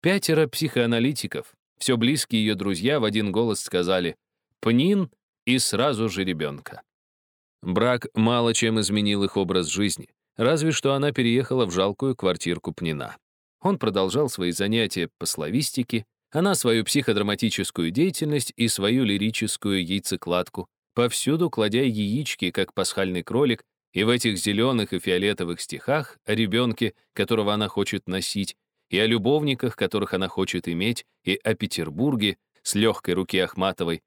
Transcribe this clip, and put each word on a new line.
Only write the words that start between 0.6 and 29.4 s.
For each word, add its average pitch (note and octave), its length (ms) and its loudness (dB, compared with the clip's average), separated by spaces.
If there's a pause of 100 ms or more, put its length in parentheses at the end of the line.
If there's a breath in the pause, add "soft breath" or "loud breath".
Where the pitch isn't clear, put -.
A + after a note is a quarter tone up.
все B2 220 0
близкие A#2 440 2
ее G#2+ 120 2
друзья, G2 460 0
в A2+ 40 0
один G#2 280 0
голос G#2+ 280 0
сказали: F2+ 560 0 (440)
«Пнин D#3+ 500 2 (340)
и B2 140 2
сразу A2+ 500 0
же F#2+ 160 -2
ребенка». D#2 560 -6 (800)
Брак A2 520 2
мало A#2 400 4
чем A2 260 2
изменил G#2 440 0
их F#2+ 120 0
образ F#2 300 2
жизни, F#2 420 -2 (300)
разве D3+ 340 2
что C#3 220 0
она C#3 180 0
переехала B2 540 2
в F2+ 40 -4
жалкую G2+ 460 0
квартирку F2 560 -2
Пнина. D2+ 460 -6 (420)
Он G3 180 0
продолжал G2+ 520 0
свои F2 220 -2
занятия G2+ 680 0
по E2+ 80 -8
славистике, A#2 800 -2 (260)
она F3+ 220 2
свою A2+ 300 2
психодраматическую G2+ 1040 0
деятельность D3 680 -2
и A#2 120 0
свою A2+ 360 0
лирическую G2+ 800 -2
яйцекладку, F2+ 840 -4 (280)
повсюду D3+ 560 0
кладя A2 320 2
яички, G#2+ 680 -2
как F#2+ 200 -2
пасхальный F#2 500 -2
кролик, A#2+ 420 0 (280)
и F#2+ 120 2
в A2 40 2
этих A#2 300 2
зеленых G#2+ 560 0
и F2+ 40 -2
фиолетовых F#2 640 0
стихах - 640 -4
о G#2+ 100 0
ребенке, A2 600 0 (180)
которого G#2 400 0
она G#2 160 0
хочет G2 400 -4
носить, F#2+ 480 -4 (320)
и F2+ 100 0
о G#2+ 80 4
любовниках, B2+ 680 0